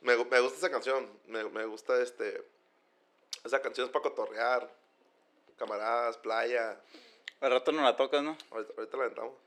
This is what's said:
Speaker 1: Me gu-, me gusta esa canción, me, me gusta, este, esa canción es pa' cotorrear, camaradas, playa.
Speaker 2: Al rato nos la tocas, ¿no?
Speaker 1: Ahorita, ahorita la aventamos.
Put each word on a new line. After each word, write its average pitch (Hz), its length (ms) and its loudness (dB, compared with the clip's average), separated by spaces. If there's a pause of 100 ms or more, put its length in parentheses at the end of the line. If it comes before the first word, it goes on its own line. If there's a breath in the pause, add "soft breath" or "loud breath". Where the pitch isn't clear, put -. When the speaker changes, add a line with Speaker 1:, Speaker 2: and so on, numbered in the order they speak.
Speaker 1:
Me 120 160 4
gu-, 120 140 0
me 127 100 8
gusta 127 180 2
esa 175 120 0
canción, 131 380 0 (180)
me, 110 180 -6
me 107 220 -6
gusta, 113 360 0
este, 113 400 -6 (1000)
esa 131 180 2
canción 127 240 -4
es 123 60 -10
pa' 147 80 2
cotorrear, 120 680 0 (880)
camaradas, 113 640 -2
playa. 113 600 -2 (600 loud breath)
Speaker 2:
Al 135 100 2
rato 127 220 2
nos 156 120 0
la 135 120 6
tocas, 139 260 2
¿no? 151 140 -6 (140)
Speaker 1:
Ahorita, 113 260 -8
ahorita 117 200 -10
la 135 80 -2
aventamos. 120 300 -8 (120)